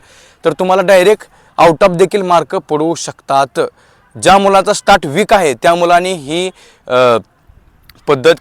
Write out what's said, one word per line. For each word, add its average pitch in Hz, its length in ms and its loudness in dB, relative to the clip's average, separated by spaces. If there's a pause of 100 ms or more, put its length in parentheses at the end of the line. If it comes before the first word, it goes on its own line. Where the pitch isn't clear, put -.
(440)
तर 165 80 0
तुम्हाला 185 300 -2
डायरेक्ट 190 440 2 (340)
out 165 280 4
of 175 80 -6
देखील 190 260 0
मार्क 175 340 -2
पडू 156 380 -4
शकतात. 139 680 -6 (640)
ज्या 185 160 4
मुलाचा 196 340 0
स्टार्ट 196 340 0
वीक 170 260 -2
आहे, 170 220 2
त्या 170 200 0
मुलाने 175 380 0
ही, 170 380 -8 (380)
अ, 123 300 2 (880)
पद्धत 147 340 2